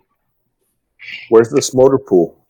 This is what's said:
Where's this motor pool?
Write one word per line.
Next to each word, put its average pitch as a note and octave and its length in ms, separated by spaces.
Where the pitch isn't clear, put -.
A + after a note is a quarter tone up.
Where's A2+ 220
this C#3+ 220
motor C3+ 260
pool? F2+ 500